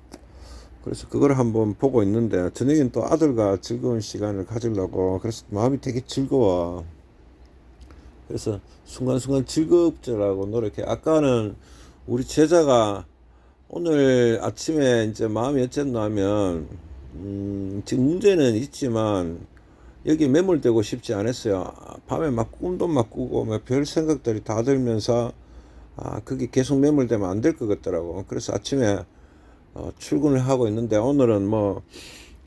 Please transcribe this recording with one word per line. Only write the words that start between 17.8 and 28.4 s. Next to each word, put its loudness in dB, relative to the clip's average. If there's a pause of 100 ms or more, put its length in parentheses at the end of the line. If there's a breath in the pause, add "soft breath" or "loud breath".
지금 0
문제는 4
있지만 -2 (600 soft breath)
여기 2
매몰되고 2
싶지 -6
않았어요. -2 (340)
밤에 -2
막 -2
꿈도 -4
막 0
꾸고 -4
막 -4
별 0
생각들이 -2
다 -2
들면서, 0 (640 soft breath)
아, -8
그게 -6
계속 0
매몰되면 2
안 -2
될 0
것 -4
같더라고. -4
그래서 -6